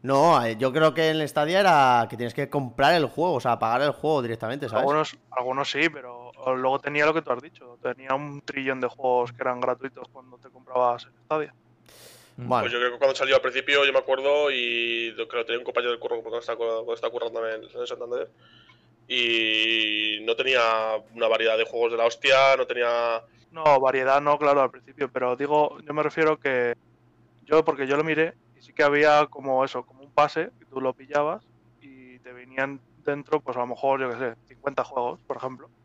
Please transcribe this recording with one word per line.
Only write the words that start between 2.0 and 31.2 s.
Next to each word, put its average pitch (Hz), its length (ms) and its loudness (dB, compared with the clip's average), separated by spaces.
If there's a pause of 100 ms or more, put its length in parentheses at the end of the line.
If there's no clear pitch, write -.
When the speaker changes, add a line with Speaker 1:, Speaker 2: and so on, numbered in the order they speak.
Speaker 1:
que 113 80 -12
tienes 120 160 -6
que 139 160 -6
comprar 139 460 0
el 156 100 2
juego, 160 300 -2
o 123 40 -2
sea, 117 180 0
pagar 117 260 0
el 147 80 2
juego 147 300 -2
directamente, 117 460 -6
¿sabes? 110 160 0
Speaker 2:
Algunos, 151 320 0 (160)
algunos 131 400 -4
sí, 151 160 0
pero 123 460 -10 (240)
luego 131 220 0
tenía 147 260 0
lo 156 80 2
que 160 80 0
tú 151 100 -8
has 123 100 -4
dicho. 123 400 -20
Tenía 131 320 -6
un 143 280 -6
trillón 135 400 -6
de 123 80 -2
juegos 123 420 -2
que 123 100 -14
eran 123 200 -4
gratuitos 127 500 -6
cuando 127 260 -20
te 127 120 -20
comprabas 127 560 -2
el - 60 -20 (120)
Stadia. 156 300 -6 (840)
Speaker 3:
Mm. 123 140 -12
Speaker 1:
Bueno. 120 140 2
Speaker 4:
Pues 120 100 -2
yo 120 60 -2
creo 123 120 2
que 120 60 -10
cuando 135 180 2
salió 135 200 2
al 131 60 6
principio, 139 440 2
yo 135 80 2
me 135 60 4
acuerdo, 139 520 2
y 117 600 -2
lo, 113 140 -6
que 120 120 -6
lo 120 80 -2
tenía 120 140 -4
un 123 60 -10
compañero 120 260 -2
del 117 100 -4
curro 120 200 -6
cuando 113 180 -8
estaba 117 180 -8
cu-, 117 80 -4
cuando 113 300 -4
estaba 117 180 -6
currándome 113 400 -6
en, 110 100 -10
en 123 240 -10
Santander, 123 420 -8 (760)
y 110 1160 0
no 113 100 0
tenía 131 260 2 (520)
una 113 140 0
variedad 110 300 2
de 113 80 0
juegos 117 260 -2
de 117 60 -4
la 113 80 2
hostia, 135 520 4
no 127 100 -2
tenía 117 540 -2 (300)
Speaker 2:
No, 151 280 4
variedad 135 400 2
no, 147 180 2
claro, 143 260 4
al 120 80 0
principio, 131 400 -10
pero 123 260 -2
digo, 147 400 0 (100)
yo 147 60 -10
me 151 100 -2
refiero 156 360 0
que... 123 360 0 (720)
Yo, 156 180 4
porque 139 240 -2
yo 139 100 2
lo 151 60 0
miré, 160 300 0 (240)
y - 40 -20
sí - 120 -20
que 151 100 2
había 147 440 4
como 135 360 -2
eso, 127 220 -6
como 131 160 -20
un 139 100 -20
pase, 160 460 0
que - 80 -20
tú 131 160 -10
lo 131 120 -2
pillabas, 147 500 -4 (380)